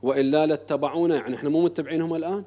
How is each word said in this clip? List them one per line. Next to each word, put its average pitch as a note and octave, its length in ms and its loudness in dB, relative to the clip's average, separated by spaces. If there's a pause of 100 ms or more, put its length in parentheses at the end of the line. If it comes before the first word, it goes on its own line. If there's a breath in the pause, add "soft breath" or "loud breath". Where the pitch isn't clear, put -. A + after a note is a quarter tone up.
وإلا C#3 420 4
لاتبعونا، D3+ 680 0
يعني B2 200 -4
إحنا C#3+ 140 -4
مو D#3+ 120 2
متبعينهم E3 540 -2
الآن؟ F3+ 320 -4